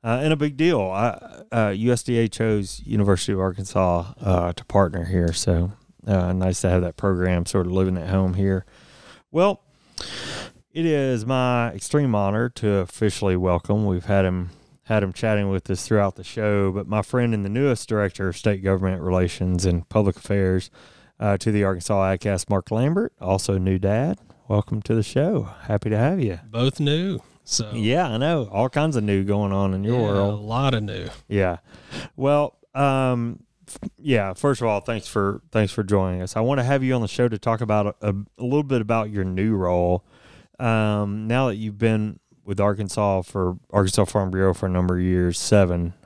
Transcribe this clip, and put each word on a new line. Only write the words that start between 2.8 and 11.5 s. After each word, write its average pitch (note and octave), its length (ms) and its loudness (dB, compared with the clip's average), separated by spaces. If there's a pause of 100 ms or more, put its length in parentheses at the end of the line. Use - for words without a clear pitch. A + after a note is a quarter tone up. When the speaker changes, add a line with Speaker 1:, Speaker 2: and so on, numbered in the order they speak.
Speaker 1:
University G2+ 500 2
of F#2+ 60 -2
Arkansas, F#2 800 0
uh, F2+ 320 0
to - 140 -12
partner F2+ 400 2
here. F2+ 260 2
So, F2 400 0 (360)
uh, F#2 260 2
nice F#2 280 0
to F#2+ 80 2
have F2+ 120 4
that F2 160 -6
program F2+ 480 0
sort F#2 220 0
of F2+ 40 -4
living F#2 260 0
at E2+ 120 -6
home F#2+ 240 2
here. F#2+ 320 0 (640)
Well, F#3 320 0 (1120)
it E3 120 -2
is C3+ 400 0
my B2 460 0